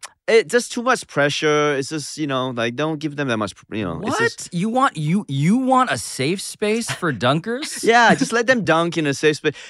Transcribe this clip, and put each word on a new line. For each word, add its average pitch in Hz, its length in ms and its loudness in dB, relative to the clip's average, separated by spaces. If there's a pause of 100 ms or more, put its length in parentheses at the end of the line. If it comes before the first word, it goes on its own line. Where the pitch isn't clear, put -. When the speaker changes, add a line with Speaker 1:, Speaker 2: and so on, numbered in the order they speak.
(280)
Speaker 1:
It 202 220 4
just 240 200 0
too 240 120 -6
much 247 240 0
pressure. 147 680 2
It's 135 140 -4
just, 151 300 -8
you 151 80 -4
know, 131 240 -2
like, 120 260 -2
don't 151 220 -2
give 147 180 -8
them 143 120 -2
that 117 100 0
much, 104 180 -4
pr-, - 180 -16
you 107 100 -4
know. 85 120 -4
Speaker 2:
What? 247 240 -2
Speaker 1:
It's 453 160 0
just - 180 -16
Speaker 2:
You 180 140 -2
want, 240 300 0
you, 165 300 -2
you 147 280 0
want 254 340 2
a 131 60 -2
safe 160 460 -4
space 214 480 -4
for 151 220 -4
dunkers? 165 720 -2
Speaker 1:
<laughs> 214 80 4
Yeah, 233 220 8
just - 180 0
let 233 140 0
them 254 160 2
dunk 165 360 2
in 151 80 0
a 139 80 2
safe 151 240 2
space. 151 160 0 (160)